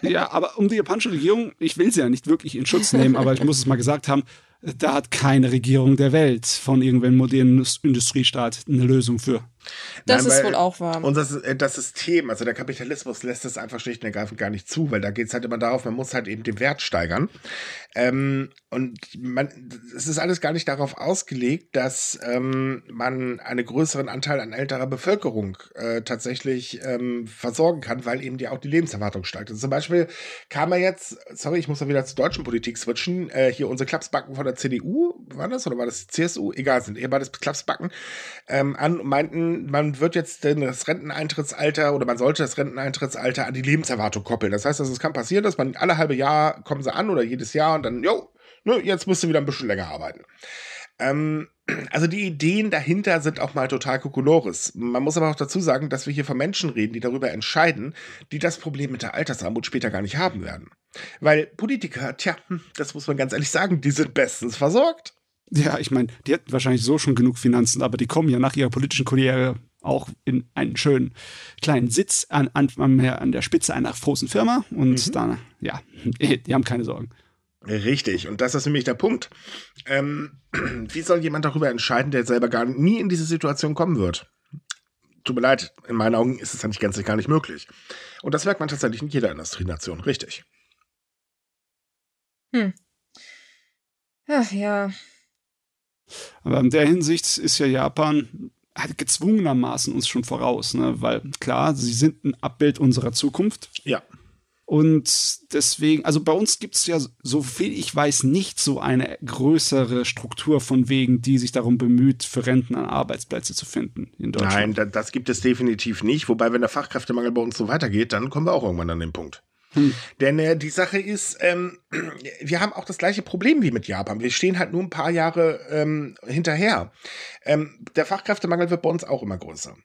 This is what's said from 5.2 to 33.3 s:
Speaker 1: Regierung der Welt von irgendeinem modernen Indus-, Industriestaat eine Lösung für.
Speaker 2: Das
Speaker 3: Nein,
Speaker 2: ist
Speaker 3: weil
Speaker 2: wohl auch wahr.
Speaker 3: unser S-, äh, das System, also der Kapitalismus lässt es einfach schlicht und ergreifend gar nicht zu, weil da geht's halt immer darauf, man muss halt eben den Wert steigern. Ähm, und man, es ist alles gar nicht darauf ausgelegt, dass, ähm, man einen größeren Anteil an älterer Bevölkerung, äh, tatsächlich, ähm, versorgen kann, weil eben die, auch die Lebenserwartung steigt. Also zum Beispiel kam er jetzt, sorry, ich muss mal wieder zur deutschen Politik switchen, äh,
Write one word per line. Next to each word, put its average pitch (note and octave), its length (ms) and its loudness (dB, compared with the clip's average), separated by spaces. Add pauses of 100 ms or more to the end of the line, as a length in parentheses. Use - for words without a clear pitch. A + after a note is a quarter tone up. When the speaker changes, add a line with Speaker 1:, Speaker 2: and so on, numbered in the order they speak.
Speaker 1:
Regierung C3 420 6
der C3+ 160 4
Welt C3+ 340 4
von C3+ 360 2
irgendeinem B2+ 340 6
modernen B2+ 440 6
Indus-, - 240 0
Industriestaat B2 840 2
eine C3+ 160 4
Lösung B2 360 4
für. A#2+ 260 -2 (600)
Speaker 2:
Das B3+ 180 4
Speaker 3:
Nein, - 20 4
Speaker 2:
ist B3+ 140 6
Speaker 3:
weil C4+ 40 2
Speaker 2:
wohl G3+ 120 2
auch F3+ 260 2
wahr. E3 240 -2
Speaker 3:
unser C#3+ 160 4
S-, C#3 140 -2
äh, C3+ 200 -4
das C#3 200 -2
System, D#3 540 0
also A2 140 -4
der A#2 100 -2
Kapitalismus C3 680 -8
lässt B2 220 -8
es A#2 120 -8
einfach A#2 220 -10
schlicht A#2 220 -8
und A2+ 60 -6
ergreifend G#2 300 -6
gar G2+ 120 -2
nicht G#2 200 -8
zu, D#3 220 -2
weil G#2+ 80 0
da G2+ 120 -2
geht's A2+ 220 -4
halt A#2+ 120 -4
immer A#2 120 -4
darauf, A#2+ 280 0
man A2+ 80 -4
muss B2+ 200 -6
halt A#2 140 -4
eben G#2+ 160 -8
den G#2+ 160 -4
Wert C#3 220 0
steigern. F2 480 0 (640)
Ähm, C3+ 540 0 (200)
und B2 280 -4 (200)
man, B2+ 300 -2 (480)
es B2+ 120 -6
ist D#3 120 -2
alles F3 220 0
gar D3+ 100 0
nicht D#3+ 160 -2
darauf C#3 300 -4
ausgelegt, C#3 800 -2
dass, - 460 -2
ähm, C3 680 -2
man B2 500 -4
einen B2 260 -4
größeren C#3 440 -2
Anteil C3+ 320 -4
an A2 100 -10
älterer C3 360 -4
Bevölkerung, A#2+ 680 -2 (180)
äh, A#2 260 -4
tatsächlich, B2 840 -6
ähm, A#2+ 440 -4
versorgen D#3 520 0
kann, A#2+ 260 -6
weil B2+ 160 -4
eben C3 160 -8
die, B2+ 120 -8
auch C3+ 80 -8
die C#3+ 100 -10
Lebenserwartung G#2+ 560 0
steigt. G#2 260 -10
Also G#2+ 120 -10
zum C3+ 80 -4
Beispiel D#3+ 380 2 (420)
kam D#3+ 240 0
er F3+ 60 4
jetzt, F#3 380 -2 (160)
sorry, E3 260 -2
ich D3 100 -4
muss C#3+ 100 -2
mal C#3+ 80 -2
wieder C#3 180 2
zur - 120 -10
deutschen - 260 0
Politik A#2 340 -4
switchen, F3 520 -4
äh, C3 240 4